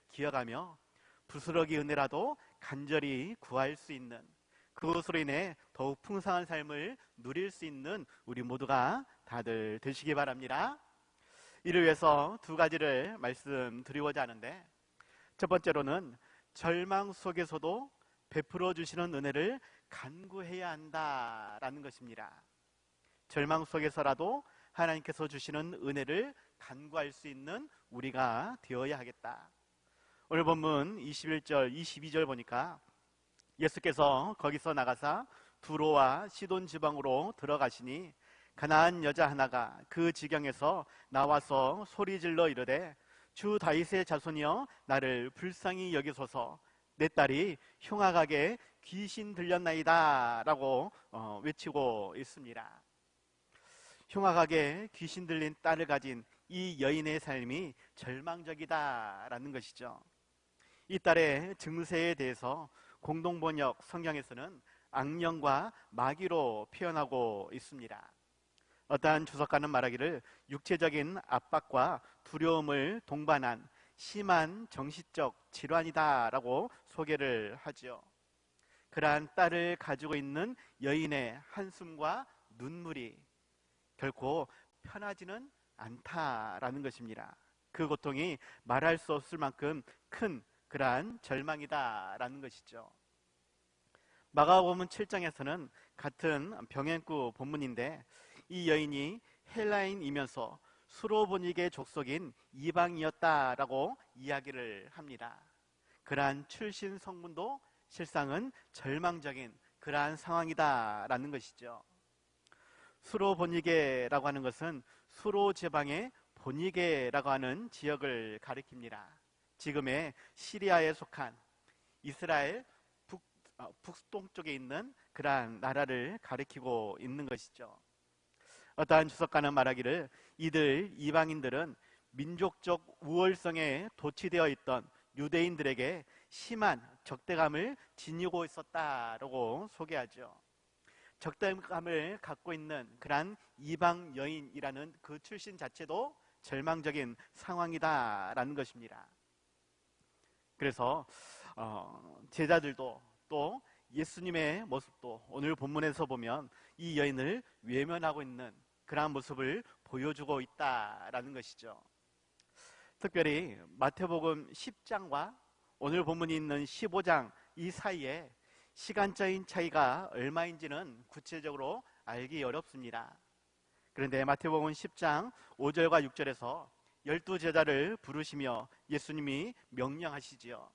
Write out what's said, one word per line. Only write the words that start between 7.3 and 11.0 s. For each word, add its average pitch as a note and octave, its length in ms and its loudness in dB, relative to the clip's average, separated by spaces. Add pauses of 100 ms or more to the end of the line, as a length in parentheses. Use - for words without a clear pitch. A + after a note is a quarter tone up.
수 - 140 -14
있는 D3+ 420 -8 (180)
우리 B2 180 -8
모두가 C3 640 2 (200)
다들 A2+ 560 -4
되시기 C#3+ 340 -2
바랍니다. C#3 640 -2 (840)